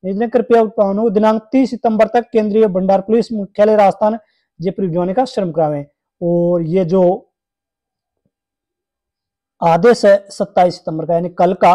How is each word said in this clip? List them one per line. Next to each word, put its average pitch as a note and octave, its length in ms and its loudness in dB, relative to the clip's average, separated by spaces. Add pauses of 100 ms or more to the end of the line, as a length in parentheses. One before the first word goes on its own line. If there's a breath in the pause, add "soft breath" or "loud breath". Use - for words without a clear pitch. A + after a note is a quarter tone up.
इसलिए G3+ 220 -4
कृपया A3+ 360 2
वाहनों G#3 400 -2
को A#3 60 0
दिनांक G#3+ 420 0
तीस C4 180 0
सितंबर A3 380 -2
तक A#3 220 -2
केंद्रीय G#3+ 380 0
भंडार F#3+ 340 0
पुलिस A3 300 -2
मुख्यालय G#3+ 440 0
राजस्थान G#3+ 440 0 (420)
जयपुर F#3+ 240 -4
भिजवाने F3 280 -4
का B3+ 120 0
श्रम G3 260 -6
करावें। D3+ 340 -2 (360)
और F3 400 0
ये F3 240 -2
जो F#3 480 0 (2250)
आदेश E3+ 420 2
है G3+ 240 4
सत्ताईस F3+ 460 -2
सितंबर D#3 300 -8
का, D#3+ 80 -2
यानी E3+ 160 -2
कल F3+ 240 0
का F#3 220 2